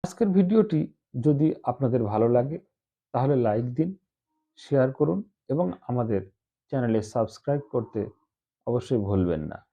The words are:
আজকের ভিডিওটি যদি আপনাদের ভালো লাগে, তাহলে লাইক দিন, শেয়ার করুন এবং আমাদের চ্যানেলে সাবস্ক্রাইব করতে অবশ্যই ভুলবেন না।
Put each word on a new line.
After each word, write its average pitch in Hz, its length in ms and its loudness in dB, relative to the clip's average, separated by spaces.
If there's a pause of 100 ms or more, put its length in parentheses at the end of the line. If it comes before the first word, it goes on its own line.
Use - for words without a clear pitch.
আজকের - 240 -2
ভিডিওটি 190 520 4 (400)
যদি 151 420 2
আপনাদের 120 420 -2
ভালো 107 240 2
লাগে, 123 300 2 (540)
তাহলে 135 240 0
লাইক 120 380 0
দিন, 175 220 -2 (600)
শেয়ার 135 360 0
করুন 170 300 0 (260)
এবং 175 240 -2 (160)
আমাদের 113 420 -2 (380)
চ্যানেলে 117 340 0
সাবস্ক্রাইব 123 580 -4
করতে 113 400 -6 (680)
অবশ্যই 120 320 -2
ভুলবেন 92 420 0
না। 76 320 -12